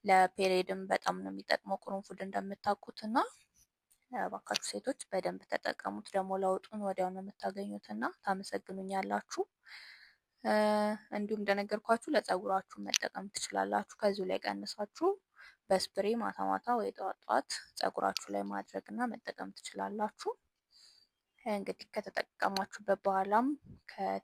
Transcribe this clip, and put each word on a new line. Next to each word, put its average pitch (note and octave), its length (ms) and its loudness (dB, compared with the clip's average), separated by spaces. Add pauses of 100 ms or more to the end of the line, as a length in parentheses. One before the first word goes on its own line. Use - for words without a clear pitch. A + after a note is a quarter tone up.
ለፔሬድም F#3 800 6
በጣም F#3+ 300 2
ነው F#3+ 140 -6
የሚጠቅመው G3 480 0
ቅርንፉድ G3 420 -8
እንደምታውቁት G3 800 -4
እና A3 160 0 (920)
እባካችሁ G3 540 -4
ሴቶች - 400 -4
በደንብ F#3 380 -2
ተጠቀሙት። - 640 -4
ደግሞ F#3+ 280 -2
ለውጡን F#3+ 440 0
ወዲያው F#3+ 280 0
ነው F#3+ 120 -8
የምታገኙት G3+ 680 -8
እና A3 140 -4 (180)
ታመሰግኑኛላችሁ። G3 1200 -2 (1000)
እ፣ A3 100 4 (580)
እንዲሁም G#3 280 -2
እንደነገርኳችሁ G#3 720 0
ለፀጉራችሁ F#3+ 680 0
መጠቀም - 480 0
ትችላላችሁ። - 680 0
ከዚሁ G3+ 280 2
ላይ F#3+ 140 0
ቀንሳችሁ G#3 680 -2 (580)
በስፕሬ G3 500 2
ማታ G3 280 -4
ማታ G3 320 2
ወይ G3+ 160 0
ጠዋት - 280 -6
ጠዋት - 280 2 (280)
ፀጉራችሁ - 540 0
ላይ G2+ 140 0
ማድረግ G2+ 440 -6
እና A#3 200 -2
መጠቀም - 440 -8
ትችላላችሁ። G#3 800 -4 (1120)
እንግዲህ G3+ 460 -4
ከተጠቀማችሁበት G3 1120 -2
በኋላም G3 460 4 (400)
ከ-፣ G3 360 -4